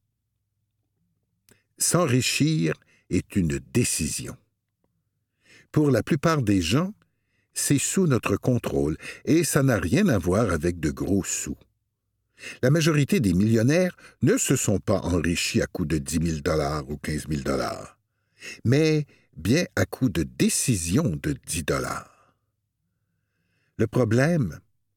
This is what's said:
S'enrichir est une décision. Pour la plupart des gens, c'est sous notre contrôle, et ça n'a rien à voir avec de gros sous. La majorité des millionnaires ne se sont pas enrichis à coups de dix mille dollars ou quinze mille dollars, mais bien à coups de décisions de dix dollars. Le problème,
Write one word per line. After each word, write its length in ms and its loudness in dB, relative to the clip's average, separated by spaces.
S'enrichir 960 0
est 260 -2
une 240 0
décision. 640 -2
Pour 200 4
la 120 4
plupart 380 0
des 200 2
gens, 320 0
c'est 260 0
sous 280 0
notre 300 2
contrôle, 600 -2
et 200 2
ça 180 2
n'a 160 2
rien 300 2
à 100 4
voir 340 2
avec 280 -2
de 100 -2
gros 340 -2
sous. 340 -8
La 80 4
majorité 480 2
des 140 2
millionnaires 600 2
ne 120 4
se 200 2
sont 240 0
pas 220 0
enrichis 600 0
à 60 -2
coups 220 -6
de 100 0
dix 200 -4
mille 220 -2
dollars 480 -2
ou 80 -8
quinze 300 -6
mille 160 -4
dollars, 560 -6
mais 400 2
bien 280 0
à 100 2
coups 260 -2
de 120 -2
décisions 1000 -2
de 140 -4
dix 160 -6
dollars. 760 -6
Le 80 2
problème, 760 0